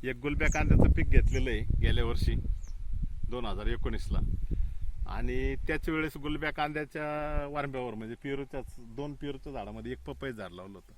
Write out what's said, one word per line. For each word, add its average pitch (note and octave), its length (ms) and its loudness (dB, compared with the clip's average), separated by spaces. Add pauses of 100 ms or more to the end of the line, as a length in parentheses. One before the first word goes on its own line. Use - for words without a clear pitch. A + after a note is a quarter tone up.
एक C3 60 -6
गुलब्या D3 380 0
कांद्याचं D3+ 380 8
पीक B2 180 4
घेतलेलं B2+ 400 8
आहे A2 100 0
गेल्या A2+ 460 4
वर्षी A#2 300 2 (920)
दोन B2 160 -4
हजार G2+ 200 -2
एकोणीसला, A2+ 540 0 (880)
आणि B2+ 480 0
त्याच D#3 340 -2
वेळेस D#3 280 -2
गुलब्या D3 340 -4
कांद्याच्या D3+ 520 -4 (440)
वारंब्यावर, C3+ 460 -6
म्हणजे A2 220 -10
पेरूच्याच, C#3 500 -8 (140)
दोन B2+ 340 -10
पेरूच्या C#3 400 -10
झाडामध्ये A2+ 380 -10
एक B2+ 140 -8
पपई C3+ 260 -8
झाड G2+ 200 -10
लावलं F#2 220 -16
होतं. F2+ 240 -20